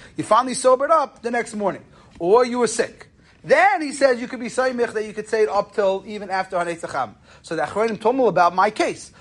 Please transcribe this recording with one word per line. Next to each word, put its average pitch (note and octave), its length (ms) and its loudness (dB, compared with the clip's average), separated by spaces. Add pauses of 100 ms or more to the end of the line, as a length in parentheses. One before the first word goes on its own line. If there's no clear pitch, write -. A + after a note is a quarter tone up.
(180)
you D3+ 40 -4
finally B3 300 2
sobered B3+ 380 2
up D4+ 320 0
the A#3 80 -6
next A#3 240 -4
morning. F#3+ 280 -4 (360)
Or G#3+ 260 4
you B3 140 -6
were A#3 80 2
sick. - 420 -4 (340)
Then E4+ 380 4
he C#4+ 120 -6
says C4 280 2
you B3 80 -8
could A#3+ 120 -10
be A#3+ 80 -8
Saimich A#3+ 440 -2
that G#3+ 140 -4
you G#3 80 -14
could G#3 140 -10
say A3 160 2
it G#3+ 40 0
up G3+ 260 -2
till F#3+ 320 0
even G#3 220 -12
after F#3+ 300 -4
Hanetz E3+ 220 -4
Acham. C3+ 340 -6 (260)
So - 160 -8
the D#3 60 -2
Achronim G#3 360 -2
told A#3+ 180 0
me B3+ 100 2
about F3 280 4
my F#3+ 160 2
case. - 500 -4